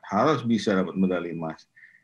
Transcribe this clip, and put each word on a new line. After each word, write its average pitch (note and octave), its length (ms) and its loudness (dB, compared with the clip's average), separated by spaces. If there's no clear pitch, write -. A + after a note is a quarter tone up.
harus B2 400 2
bisa G#2 320 2
dapat F2 160 -2
medali F2 400 0
emas, D#2+ 320 -10